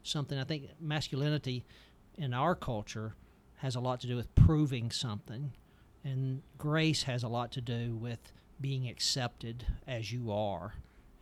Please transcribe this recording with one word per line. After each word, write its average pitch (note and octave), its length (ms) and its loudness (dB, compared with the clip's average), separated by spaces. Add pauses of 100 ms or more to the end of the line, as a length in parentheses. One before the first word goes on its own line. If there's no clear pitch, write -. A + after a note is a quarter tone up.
something. C#3+ 360 -4
I C3 60 -2
think C#3+ 240 -4 (120)
masculinity D3 840 0 (540)
in C3 160 -2
our D#3 200 2
culture A2 600 -6 (420)
has C3 200 -2
a A#2+ 40 -2
lot B2 200 -2
to B2 60 -8
do B2 100 -2
with A2+ 180 -6
proving C3+ 560 8
something, A#2 600 -6 (520)
and C3 380 -2 (160)
grace D#3 460 2
has B2 180 -2
a A#2+ 60 -2
lot A#2+ 240 -2
to C3+ 100 -6
do A#2 340 -2
with A#2 220 -6 (420)
being C3 280 -2
accepted A#2+ 760 -4 (220)
as A2+ 260 -4
you A#2+ 200 -2
are G2+ 420 -2 (480)